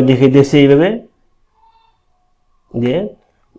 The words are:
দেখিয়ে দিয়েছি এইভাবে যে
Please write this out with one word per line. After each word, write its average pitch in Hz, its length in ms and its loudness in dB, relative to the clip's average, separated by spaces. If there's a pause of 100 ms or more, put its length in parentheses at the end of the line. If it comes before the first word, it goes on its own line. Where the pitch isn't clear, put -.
দেখিয়ে 131 260 0
দিয়েছি 139 280 0
এইভাবে 139 260 2 (1900)
যে 123 100 -4 (640)